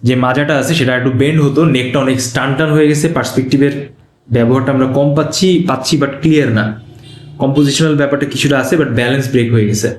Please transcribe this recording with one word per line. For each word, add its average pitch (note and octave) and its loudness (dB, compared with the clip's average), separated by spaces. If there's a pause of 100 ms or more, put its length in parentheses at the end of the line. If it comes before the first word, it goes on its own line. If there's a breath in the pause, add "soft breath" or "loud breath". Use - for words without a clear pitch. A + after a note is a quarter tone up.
যে B2 2
মাজাটা C3 0
আছে C3+ -2
সেটা B2+ 0
একটু B2+ 0
বেন্ড C#3 0
হতো, D3 2
নেকটা B2+ 0
অনেক C3 0
স্টান C3+ -2
টান D#3 0
হয়ে D3+ 4
গেছে, D3+ 0
পার্সপেক্টিভের C#3 -2 (420)
ব্যবহারটা B2+ 2
আমরা C3 2
কম C#3+ 2
পাচ্ছি, D#3+ 0
পাচ্ছি C3+ -2
but C#3 0 (120)
ক্লিয়ার D3+ 2
না। G#2+ -2 (560 loud breath)
কম্পোজিশনাল C#3+ 0
ব্যাপারটা C#3+ 0
কিছুটা C#3 -2
আছে, E3 0
but D3+ 2
ব্যালেন্স B2 -2
ব্রেক A#2 2
হয়ে A2 2
গেছে। A2 -2 (120)